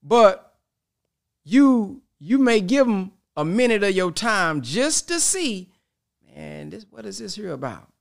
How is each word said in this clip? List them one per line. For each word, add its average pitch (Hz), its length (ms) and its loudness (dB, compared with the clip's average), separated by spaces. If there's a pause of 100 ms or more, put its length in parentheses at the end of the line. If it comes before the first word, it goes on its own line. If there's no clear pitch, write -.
but 202 540 2 (880)
you, 240 580 2 (160)
you 202 200 0
may 233 220 4
give 247 260 2
'em 190 260 -2 (240)
a 151 80 -2
minute 214 380 0
of 196 120 -2
your 185 180 -2
time 180 500 -2
just 226 460 -4
to 339 100 -4
see, 277 540 -4 (520)
"Man, 76 460 -16
this, 208 200 -20
what 220 160 -20
is 196 120 -14
this 202 160 -14
here 202 180 -12
about?" 127 360 -12 (120)